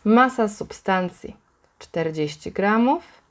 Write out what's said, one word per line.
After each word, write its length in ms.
Masa 420
substancji 880
czterdzieści 720
gramów 520